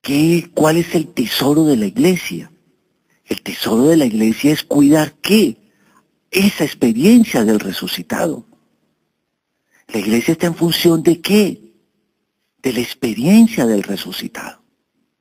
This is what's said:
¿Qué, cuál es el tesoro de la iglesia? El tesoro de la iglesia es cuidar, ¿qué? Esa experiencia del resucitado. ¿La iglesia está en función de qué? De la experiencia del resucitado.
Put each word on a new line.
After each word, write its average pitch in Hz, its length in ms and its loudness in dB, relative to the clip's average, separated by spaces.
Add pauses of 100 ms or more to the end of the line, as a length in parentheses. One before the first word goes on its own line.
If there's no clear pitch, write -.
¿Qué, 160 540 0
cuál 156 240 2
es 170 160 -4
el 160 140 0
tesoro 143 560 0
de 147 120 2
la 104 100 0
iglesia? 135 640 -2 (760)
El - 160 -8
tesoro - 460 -2
de - 80 4
la 294 100 2
iglesia - 460 0
es - 120 -4
cuidar, 277 560 2
¿qué? 190 380 0 (720)
Esa 196 340 0
experiencia 139 800 2
del 107 160 2
resucitado. - 840 -8 (1400)
¿La 110 100 -8
iglesia 110 340 -2
está 160 140 -2
en 170 80 -2
función 165 480 0
de 165 180 2
qué? 196 540 -2 (880)
De 131 100 -2
la 120 80 -4
experiencia 131 880 2
del 107 160 0
resucitado. - 800 -12 (580)